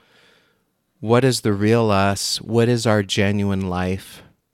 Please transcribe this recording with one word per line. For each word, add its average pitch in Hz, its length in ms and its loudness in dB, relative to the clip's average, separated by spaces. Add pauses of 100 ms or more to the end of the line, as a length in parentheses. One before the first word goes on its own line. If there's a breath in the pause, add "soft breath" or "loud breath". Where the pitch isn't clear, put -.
(1000)
What 120 240 2
is 127 180 2
the 107 120 0
real 107 380 2
us? 98 500 0
What 117 280 0
is 117 180 0
our 107 160 2
genuine 98 640 -2
life? 92 540 -6 (300)